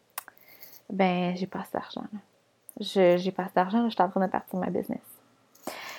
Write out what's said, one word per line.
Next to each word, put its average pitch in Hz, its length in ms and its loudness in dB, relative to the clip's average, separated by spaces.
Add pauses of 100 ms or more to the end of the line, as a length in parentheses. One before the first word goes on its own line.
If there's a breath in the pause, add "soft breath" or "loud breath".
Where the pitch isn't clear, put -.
(920 loud breath)
ben, 180 460 2
j'ai 185 100 -4
pas 185 140 -8
assez - 120 -10
d'argent, - 400 -6
là. 208 60 -10 (600)
Je, 185 360 6
j'ai 185 140 0
pas 180 140 -4
assez 190 100 -10
d'argent, 190 280 2
là, 233 60 2
je 220 60 -4
suis 185 80 2
en 180 60 4
train 196 180 0
de - 40 -6
partir - 280 -4
ma 180 120 -2
business. » - 300 -4 (1000 loud breath)